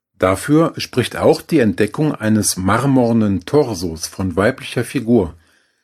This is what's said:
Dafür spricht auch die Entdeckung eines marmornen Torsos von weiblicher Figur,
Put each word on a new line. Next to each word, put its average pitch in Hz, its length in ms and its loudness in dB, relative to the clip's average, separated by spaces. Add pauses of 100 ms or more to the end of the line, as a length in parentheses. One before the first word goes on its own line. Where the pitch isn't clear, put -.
(200)
Dafür 139 580 2
spricht - 380 -4
auch 147 260 2
die 160 180 0
Entdeckung 110 540 0
eines 107 440 -2
marmornen 113 880 2
Torsos 95 600 -2
von 95 300 -6
weiblicher 117 480 -2
Figur, 110 500 0 (500)